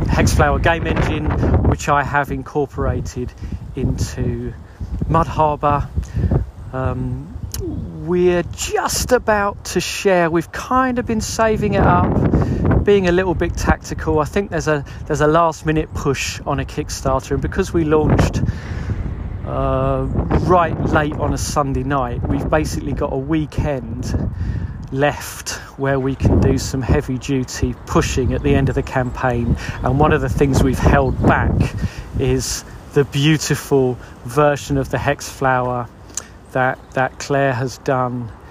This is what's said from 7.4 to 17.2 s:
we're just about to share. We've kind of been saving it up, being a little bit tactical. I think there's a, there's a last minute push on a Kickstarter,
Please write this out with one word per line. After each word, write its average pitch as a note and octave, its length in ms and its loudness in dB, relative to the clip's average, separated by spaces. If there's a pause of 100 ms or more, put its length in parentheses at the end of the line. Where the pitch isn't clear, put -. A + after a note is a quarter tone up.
we're F3 380 2
just - 680 -4
about G#3 540 2
to - 140 -2
share. F3 500 2
We've E3 220 0
kind B3+ 480 0
of B3 60 -4
been A3 160 0
saving G#3+ 540 0
it G3 80 4
up, - 1000 2
being G3+ 240 6
a F3 40 4
little F#3 220 2
bit E3+ 220 -2
tactical. - 640 0
I D3 60 2
think G3+ 260 -2
there's D3+ 160 -2
a, D3+ 160 2 (220)
there's D3 160 0
a D3+ 60 6
last D#3+ 380 2
minute D#3 280 0
push - 520 -2
on C#3+ 140 0
a C3 60 -4
Kickstarter, - 680 -4